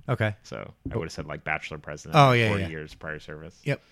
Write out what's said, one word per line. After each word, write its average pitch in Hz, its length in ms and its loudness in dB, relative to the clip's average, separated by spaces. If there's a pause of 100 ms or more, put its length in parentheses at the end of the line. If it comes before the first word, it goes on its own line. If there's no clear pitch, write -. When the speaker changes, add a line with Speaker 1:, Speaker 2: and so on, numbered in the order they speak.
Speaker 1:
Okay. 110 340 0
Speaker 2:
So - 280 -10 (200)
I - 60 -2
would 82 80 -2
have 80 60 -8
said, 80 140 -8
like, 73 180 -8
bachelor 78 340 -4
president, 76 400 -6
Speaker 1:
Oh, 139 160 10
yeah, 117 160 4
Speaker 2:
forty 98 140 0
Speaker 1:
yeah. 90 60 -4
Speaker 2:
years 78 240 -10
prior 78 260 -10
service. 78 440 -14
Speaker 1:
Yep, 139 180 -2 (100)